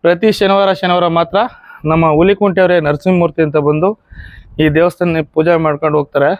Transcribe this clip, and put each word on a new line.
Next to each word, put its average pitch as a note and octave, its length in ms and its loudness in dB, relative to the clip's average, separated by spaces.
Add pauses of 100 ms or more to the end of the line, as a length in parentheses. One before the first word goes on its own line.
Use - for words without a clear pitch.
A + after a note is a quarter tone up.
ಪ್ರತಿ F3+ 380 0
ಶನಿವಾರ, G3 420 2
ಶನಿವಾರ F3+ 280 0 (100)
ಮಾತ್ರ E3+ 180 -2 (540)
ನಮ್ಮ D#3+ 260 2
ಹುಲಿಕುಂಟೆಯವರೇ F#3 680 2
ನರಸಿಂಹಮೂರ್ತಿ E3 600 0
ಅಂತ D3+ 100 -2 (120)
ಬಂದು D#3 220 0 (680)
ಈ D#3 80 2 (120)
ದೇವಸ್ಥಾನ E3+ 440 -2 (140)
ಪೂಜೆ E3 200 2 (100)
ಮಾಡ್ಕೊಂಡು D3+ 340 -2
ಹೋಗ್ತಾರೆ. C#3+ 380 0